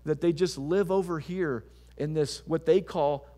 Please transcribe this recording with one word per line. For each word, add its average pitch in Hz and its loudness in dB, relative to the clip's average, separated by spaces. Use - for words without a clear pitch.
that 147 -2
they 170 2
just 170 0
live 170 0
over 180 0
here 156 -4
in 151 -4
this, 151 -2
what 160 -2
they 180 6
call 147 -2